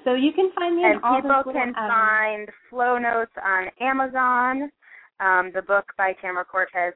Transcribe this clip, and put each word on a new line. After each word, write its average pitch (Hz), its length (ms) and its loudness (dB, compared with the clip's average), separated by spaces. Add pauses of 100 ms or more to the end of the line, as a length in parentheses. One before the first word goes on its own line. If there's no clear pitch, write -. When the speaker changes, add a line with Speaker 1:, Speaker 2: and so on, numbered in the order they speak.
Speaker 1:
so 254 80 2
you 269 220 2
can 381 200 2
find 349 220 -2
me 349 80 0
Speaker 2:
And 208 180 2
Speaker 1:
on - 0 -
all 262 200 2
Speaker 2:
people 277 80 0 (160)
Speaker 1:
those 262 80 -8
Speaker 2:
can 254 140 -2
Speaker 1:
little, 233 140 -6
um, 214 60 -4
Speaker 2:
find 214 600 0 (200)
Flow 247 300 0
Notes 233 340 -2 (100)
on 185 260 0 (120)
Amazon. 262 920 0 (480)
Um, 185 360 2
the 185 80 -4
book 202 240 0 (100)
by 190 240 0
Tamara 180 240 -6
Cortez 180 520 -4